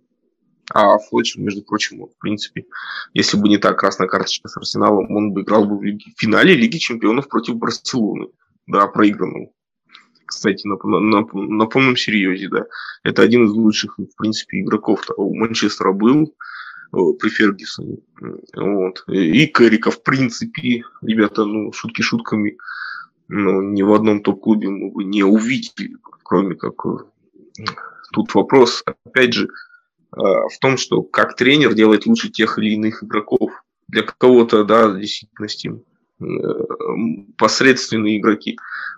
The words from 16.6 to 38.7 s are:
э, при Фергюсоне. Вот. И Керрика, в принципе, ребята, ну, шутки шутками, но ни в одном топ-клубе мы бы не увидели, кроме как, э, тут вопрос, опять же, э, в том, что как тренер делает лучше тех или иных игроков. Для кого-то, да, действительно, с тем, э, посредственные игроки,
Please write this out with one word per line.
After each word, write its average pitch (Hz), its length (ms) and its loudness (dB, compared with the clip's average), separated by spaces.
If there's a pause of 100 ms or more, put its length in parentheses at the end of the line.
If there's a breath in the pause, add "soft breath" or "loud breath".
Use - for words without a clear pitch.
э, - 40 -6 (220)
при 107 100 -2
Фергюсоне. - 720 -4 (560)
Вот. 95 540 -4
И 95 380 2
Керрика, 113 440 4
в - 120 -10
принципе, 120 800 -2 (200)
ребята, 110 420 2
ну, 107 280 -6
шутки - 300 -8
шутками, 107 540 -4 (720 loud breath)
но 98 340 0
ни 101 200 -2
в 101 100 6
одном 107 300 2
топ-клубе 104 460 0
мы 98 220 -6
бы 98 140 -6
не 101 180 0
увидели, 110 720 0 (280)
кроме 92 320 -2
как, - 300 -10
э, - 760 -12 (500 loud breath)
тут - 220 -4
вопрос, 120 480 4 (220)
опять 123 280 2
же, 101 140 0
э, - 20 -20 (680 loud breath)
в - 420 0
том, 135 160 2
что - 260 -2
как - 340 -8
тренер 135 380 2
делает 107 320 4
лучше 113 220 0
тех 110 300 -2
или 107 160 0
иных 110 280 -4
игроков. 113 480 -6 (380)
Для 107 140 0
кого-то, 117 600 4
да, 110 280 4
действительно, 104 560 -10
с - 80 -12
тем, 113 260 -10 (380)
э, - 40 -10 (1120)
посредственные 110 840 2
игроки, 104 380 -2 (400 loud breath)